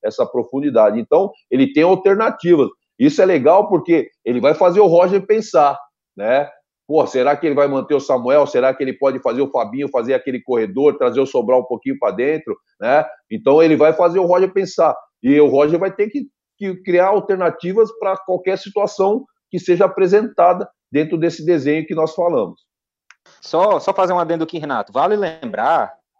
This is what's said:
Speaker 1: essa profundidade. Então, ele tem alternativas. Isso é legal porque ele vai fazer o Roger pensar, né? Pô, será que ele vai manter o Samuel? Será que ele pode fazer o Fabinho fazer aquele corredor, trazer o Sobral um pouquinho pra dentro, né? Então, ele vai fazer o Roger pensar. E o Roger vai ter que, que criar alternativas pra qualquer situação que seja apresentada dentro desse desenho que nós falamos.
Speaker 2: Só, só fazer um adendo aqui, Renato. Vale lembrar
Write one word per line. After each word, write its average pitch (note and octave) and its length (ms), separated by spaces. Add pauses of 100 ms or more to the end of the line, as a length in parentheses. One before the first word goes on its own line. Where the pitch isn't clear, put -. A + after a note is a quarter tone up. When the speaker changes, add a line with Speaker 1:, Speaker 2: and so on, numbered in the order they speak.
Speaker 1:
essa A2 220
profundidade. A#2 760
Então, E3 320 (180)
ele C3+ 220
tem D4+ 120
alternativas. F#3 840 (320)
Isso D3+ 220
é F#3+ 40
legal F3 440
porque E3 400 (160)
ele B2 140
vai C#3 140
fazer F3+ 260
o G#3 80
Roger F3+ 380
pensar, G3 520 (380)
né? B2 340 (380)
Pô, D3 180
será C3 300
que C#3+ 100
ele D3 100
vai C#3+ 120
manter C#3 280
o C#3 40
Samuel? C3+ 480
Será C3 260
que C3 80
ele C3 120
pode C3+ 260
fazer B2 220
o C3+ 100
Fabinho C3 380
fazer B2+ 240
aquele B2+ 280
corredor, A#2+ 560
trazer B2 220
o C3+ 60
Sobral B2+ 360
um B2 40
pouquinho B2+ 340
pra G#2+ 120
dentro, C3 440 (240)
né? C#3+ 260 (240)
Então, C3+ 320
ele D#3 140
vai D3+ 160
fazer F3 280
o F3+ 60
Roger F#3 280
pensar. F3+ 420 (260)
E C3+ 200
o D3 60
Roger D3 300
vai F#3 140
ter G3+ 180
que, C#4 180 (300)
que F#3+ 260
criar F3+ 240
alternativas F#3+ 920
pra F#3+ 160
qualquer F#3 420
situação G3+ 680 (260)
que F#3 80
seja F3+ 240
apresentada F#3+ 840 (200)
dentro D#3 280
desse D#3+ 260
desenho D3+ 420
que D#3+ 100
nós D#3+ 180
falamos. C3+ 480 (800)
Speaker 2:
Só, F#3 380
só F#3+ 140
fazer F#3 200
um F3+ 60
adendo E3 260
aqui, D#3+ 120
Renato. C3+ 360
Vale F3 240
lembrar C#3+ 760 (260)